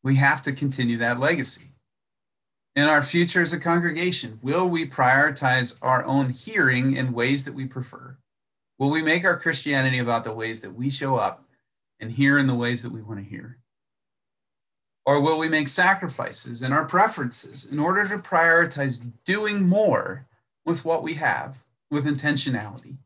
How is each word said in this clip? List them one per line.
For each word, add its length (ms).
We 140
have 260
to 100
continue 460
that 220
legacy. 480
In 140
our 140
future 400
as 100
a 80
congregation, 800
will 260
we 220
prioritize 960
our 240
own 240
hearing 680
in 160
ways 320
that 80
we 140
prefer? 500
Will 100
we 140
make 240
our 120
Christianity 600
about 260
the 80
ways 300
that 120
we 140
show 280
up 280
and 120
hear 260
in 80
the 80
ways 280
that 80
we 120
want 180
to 80
hear? 300
Or 160
will 160
we 140
make 180
sacrifices 960
in 100
our 140
preferences 840
in 80
order 300
to 80
prioritize 880
doing 420
more 560
with 180
what 200
we 120
have, 420
with 160
intentionality 1000